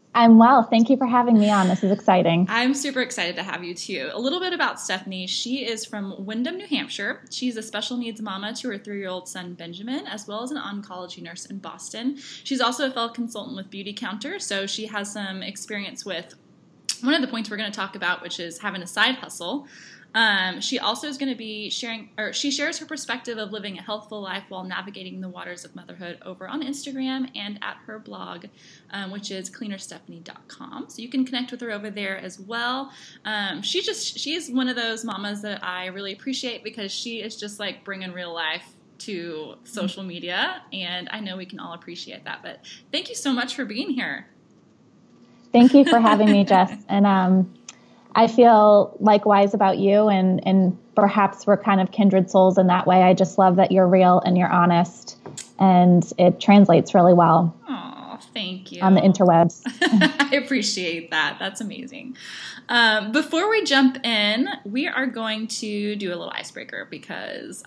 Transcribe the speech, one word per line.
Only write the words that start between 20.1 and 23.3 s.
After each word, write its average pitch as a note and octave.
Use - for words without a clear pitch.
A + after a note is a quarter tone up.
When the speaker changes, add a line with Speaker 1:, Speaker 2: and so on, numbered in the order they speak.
Speaker 2:
Um, G3
she -
also A#3
is C#4
gonna C4+
be G#3+
sharing, A3+
or G#3+
she C#4+
shares D4+
her D#4
perspective B3+